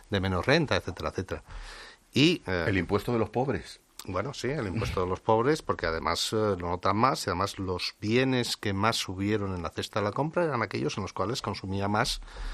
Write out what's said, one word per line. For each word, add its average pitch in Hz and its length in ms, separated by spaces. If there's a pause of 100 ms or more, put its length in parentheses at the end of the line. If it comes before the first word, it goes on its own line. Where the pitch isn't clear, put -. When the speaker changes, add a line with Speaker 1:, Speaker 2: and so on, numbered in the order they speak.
Speaker 1:
de 101 100
menos 92 260
renta, 135 300
etcétera, 82 340
etcétera. - 340 (680)
Y, 151 320
eh, 87 220
Speaker 2:
El 98 100
impuesto 92 340
de 117 80
los 104 120
pobres. 120 500 (240)
Speaker 1:
Bueno, 98 280
sí, - 140
el 135 180
impuesto 92 360
de 90 60
los 90 120
pobres, 117 420
porque 92 240
además, 80 460
eh, 107 260
lo 87 120
notan 95 260
más, 127 320
y - 20
además 95 300
los 92 400
bienes 123 560
que 104 160
más 104 240
subieron 101 580
en 87 80
la 80 100
cesta - 280
de 101 60
la 104 80
compra 160 320
eran 131 160
aquellos 120 360
en 104 60
los - 80
cuales 101 300
consumía 98 480
más 107 320 (320)